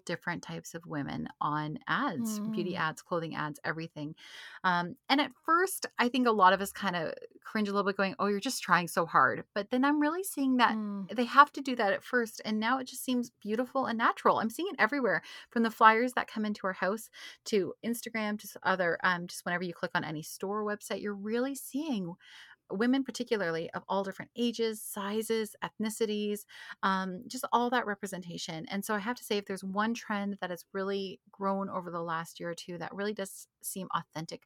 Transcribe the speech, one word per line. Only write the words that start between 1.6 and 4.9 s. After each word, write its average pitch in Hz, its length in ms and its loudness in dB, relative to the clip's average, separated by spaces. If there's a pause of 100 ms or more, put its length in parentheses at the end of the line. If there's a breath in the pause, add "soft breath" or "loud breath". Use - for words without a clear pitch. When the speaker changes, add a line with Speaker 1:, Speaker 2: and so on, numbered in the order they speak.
Speaker 1:
ads, 220 540 -2 (140)
beauty 180 180 -2
Speaker 2:
Mm. - 60 -4
Speaker 1:
ads, 160 240 -4
clothing 165 320 -2
ads, 151 300 -6
everything. 160 500 -6 (500 loud breath)
Um, 175 320 2 (140)